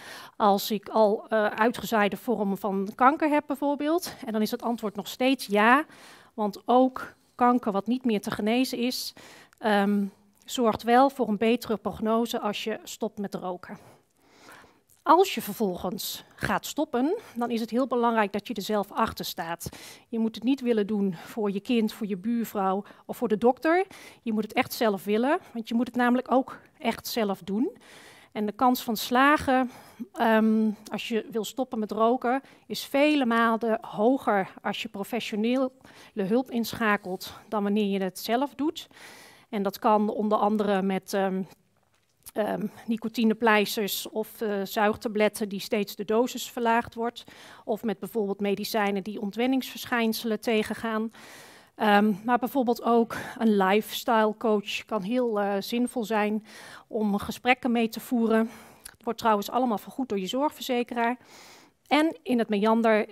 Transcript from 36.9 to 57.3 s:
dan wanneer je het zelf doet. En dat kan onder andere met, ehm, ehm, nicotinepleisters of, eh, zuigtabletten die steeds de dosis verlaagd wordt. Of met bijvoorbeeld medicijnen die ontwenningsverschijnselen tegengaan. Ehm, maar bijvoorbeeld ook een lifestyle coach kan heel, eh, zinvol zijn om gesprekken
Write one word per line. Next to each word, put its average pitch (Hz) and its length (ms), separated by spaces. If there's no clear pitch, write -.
dan 208 140
wanneer 202 240
je 196 160
het 185 160
zelf 262 360
doet. - 340
En 202 140
dat 190 160
kan 214 300
onder 214 300
andere 208 440
met, 190 300
ehm, 190 300
ehm, 202 340
nicotinepleisters 220 1200
of, - 320
eh, 208 240
zuigtabletten 208 840
die 190 120
steeds - 360
de 208 80
dosis 240 460
verlaagd 233 440
wordt. 233 300
Of 220 180
met 202 160
bijvoorbeeld 202 420
medicijnen 202 600
die 208 180
ontwenningsverschijnselen 226 1200
tegengaan. 220 680
Ehm, 214 380
maar 247 140
bijvoorbeeld 240 440
ook 233 340
een 220 180
lifestyle 214 800
coach 208 480
kan 220 180
heel, 226 380
eh, 202 180
zinvol 240 460
zijn 208 400
om 208 320
gesprekken - 540